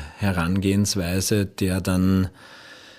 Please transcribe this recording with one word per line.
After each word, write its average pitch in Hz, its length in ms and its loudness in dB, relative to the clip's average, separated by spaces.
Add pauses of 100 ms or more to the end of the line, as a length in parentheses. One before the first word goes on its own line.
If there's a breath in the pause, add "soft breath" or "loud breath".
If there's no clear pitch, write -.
(180)
Herangehensweise, 95 1300 0
der 92 340 -2
dann 92 480 2 (720 loud breath)